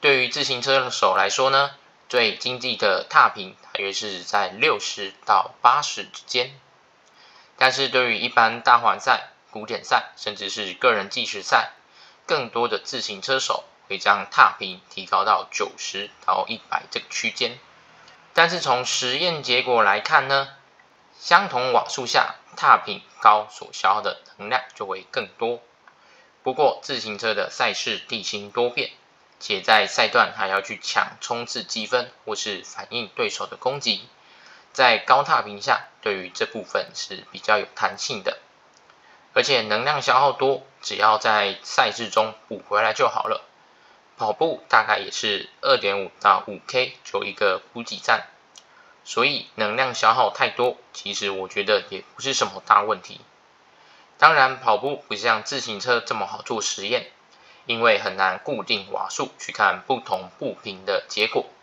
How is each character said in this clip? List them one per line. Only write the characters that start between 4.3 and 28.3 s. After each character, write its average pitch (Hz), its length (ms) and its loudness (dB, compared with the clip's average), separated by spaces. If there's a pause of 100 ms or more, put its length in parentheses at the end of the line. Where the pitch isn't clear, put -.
六 113 320 0
十 - 320 -8 (120)
到 - 280 2 (100)
八 131 180 4
十 113 240 -6
之 - 220 -20
间， 123 260 -2 (1040)
但 131 160 4
是 135 160 -2
对 123 240 2
于 110 60 -2
一 120 100 -2
般 117 340 4
大 123 160 8
环 107 200 2
赛、 117 300 0 (240)
古 107 120 -12
典 107 200 -8
赛， - 320 0
甚 104 180 -8
至 98 160 -8
是 95 240 -6
个 123 180 4
人 101 160 -2
计 120 160 -6
时 101 200 -8
赛， - 260 2 (560)
更 135 240 -2
多 117 160 0
的 110 140 -2
自 - 200 -8
行 101 220 -8
车 131 160 0
手 - 240 -2 (260)
会 101 80 -8
将 101 320 0
踏 - 300 4
频 92 220 -10 (100)
提 95 160 -14
高 98 180 0
到 101 280 2
九 - 260 -4
十 101 320 -10 (160)
到 95 220 0
一 113 200 -8
百 - 220 -4
这 - 80 -6
个 - 100 -12
区 - 220 -6
间。 120 260 -4 (800)
但 165 160 4
是 175 80 -4
从 127 260 0
实 127 340 -2
验 160 260 -2
结 123 180 2
果 120 220 4
来 104 160 2
看 139 260 2
呢， 139 220 0 (720)
相 262 280 4
同 131 240 0
瓦 113 160 4
数 127 180 -6
下， - 280 0 (220)
踏 135 200 8
频 101 260 -4 (180)
高 107 320 6
所 - 200 -16
消 95 220 2
耗 107 60 -4
的 101 200 -4 (160)
能 101 120 -12
量 123 160 -2 (100)
就 107 100 -8
会 95 280 -8
更 110 160 -6 (100)
多。 117 220 -4 (840)
不 131 120 -2
过 135 280 2
自 135 160 -8
行 107 220 -8
车 113 140 0
的 98 160 -2
赛 117 220 -2
事 101 260 -4
地 107 260 -8
形 101 260 -8